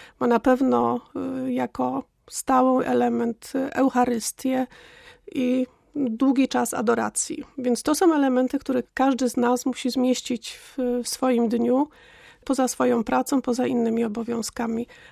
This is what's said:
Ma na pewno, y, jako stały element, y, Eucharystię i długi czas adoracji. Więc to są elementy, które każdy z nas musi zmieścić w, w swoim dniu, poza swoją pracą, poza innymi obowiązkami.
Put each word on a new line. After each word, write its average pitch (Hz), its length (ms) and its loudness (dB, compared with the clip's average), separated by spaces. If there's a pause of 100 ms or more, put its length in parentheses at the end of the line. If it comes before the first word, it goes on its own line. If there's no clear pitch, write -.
(200)
Ma 247 80 0
na 233 120 4
pewno, 247 640 2 (460)
y, 254 40 -4
jako 254 520 -4 (260)
stały 262 560 2
element, 240 680 -2
y, 269 180 -2
Eucharystię 254 960 0 (680)
i 254 320 0 (280)
długi 262 520 2
czas 240 260 -2
adoracji. 226 720 -2 (140)
Więc 247 260 0
to 302 120 2
są 339 180 4
elementy, 262 460 2
które 254 240 -2 (100)
każdy 262 360 2
z - 80 -2
nas 247 280 2
musi 254 240 -2
zmieścić 247 640 -2
w, - 260 -16 (260)
w - 40 -8
swoim 240 420 0
dniu, 240 380 2 (580)
poza 254 220 0
swoją 247 360 0
pracą, 262 380 0
poza 247 260 -2
innymi 233 360 0
obowiązkami. 226 840 -6 (240)